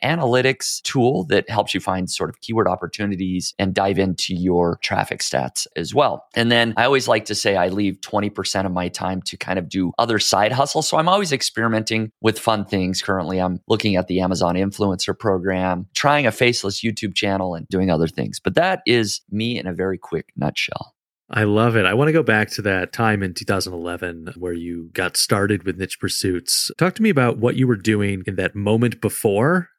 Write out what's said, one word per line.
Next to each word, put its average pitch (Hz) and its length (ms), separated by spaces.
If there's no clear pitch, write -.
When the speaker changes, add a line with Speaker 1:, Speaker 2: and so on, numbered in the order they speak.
Speaker 1:
analytics 131 800
tool 139 420
that 104 240
helps 104 240
you 98 60
find 92 300
sort 80 200
of - 100
keyword 110 280
opportunities 92 920
and 95 160
dive 98 240
into 92 340
your 87 480
traffic - 380
stats - 560
as 82 180
well. 139 320
And 117 140
then 117 280
I 117 80
always 135 220
like 110 180
to 107 100
say 98 220
I 90 100
leave 95 320
twenty 104 300
percent 95 360
of 95 60
my 90 160
time 92 360
to - 140
kind 92 220
of 87 80
do 90 320
other 117 180
side 101 360
hustles. 143 340
So - 100
I'm 160 120
always 190 240
experimenting 110 800
with 110 180
fun 107 260
things. 92 360
Currently, 92 380
I'm 90 280
looking 104 300
at 92 100
the 92 140
Amazon 90 340
influencer 98 640
program, 92 760
trying 147 320
a 110 60
faceless 120 500
YouTube 110 320
channel, 95 400
and 82 140
doing 92 240
other 80 160
things. 57 320
But - 160
that 180 320
is 113 320
me 110 300
in - 80
a 92 60
very 92 240
quick - 400
nutshell. - 560
Speaker 2:
I 107 180
love 110 300
it. 101 120
I 98 80
want 139 140
to 156 40
go 160 80
back 107 300
to - 100
that 95 320
time 107 300
in 90 100
two 110 120
thousand 95 280
eleven 85 640
where 87 160
you 85 400
got 90 240
started 101 460
with 90 120
Niche 92 240
Pursuits. - 760
Talk 185 180
to - 60
me 220 80
about 123 300
what 123 160
you 131 100
were 123 100
doing 101 520
in 98 80
that 92 180
moment 110 480
before 120 760